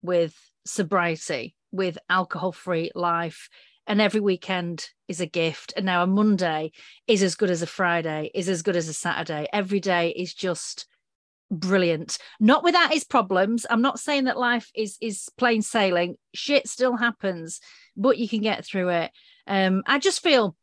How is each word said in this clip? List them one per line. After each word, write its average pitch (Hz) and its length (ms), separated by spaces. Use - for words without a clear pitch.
with 170 320
sobriety, 170 880
with 185 280
alcohol-free 175 840
life, 170 540
and 208 140
every 214 200
weekend 180 680
is 170 120
a 175 60
gift. 165 500
And 196 100
now 180 160
a 180 40
Monday 185 680
is 208 160
as 180 120
good 196 160
as 170 120
a 165 40
Friday, 160 680
is 180 140
as 175 140
good 180 140
as 165 120
a 156 60
Saturday. 160 580
Every 202 280
day 175 300
is 180 240
just - 520
brilliant. 175 680
Not 277 240
without 339 300
its 302 100
problems. 202 640
I'm 233 140
not 262 180
saying 285 240
that 254 140
life 240 360
is, 214 260
is 220 360
plain 233 260
sailing. 185 540
Shit 285 340
still 247 280
happens, 190 640
but 233 220
you 220 100
can 220 120
get 208 240
through 185 260
it. 170 200
Um, 190 400
I 277 120
just 370 240
feel 247 400